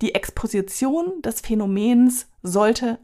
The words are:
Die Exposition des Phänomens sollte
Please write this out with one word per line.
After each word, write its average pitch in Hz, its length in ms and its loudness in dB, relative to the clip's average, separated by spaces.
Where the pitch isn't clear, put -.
Die 220 140 -2
Exposition 269 1080 -4
des 226 220 -8
Phänomens 226 880 2
sollte 220 600 0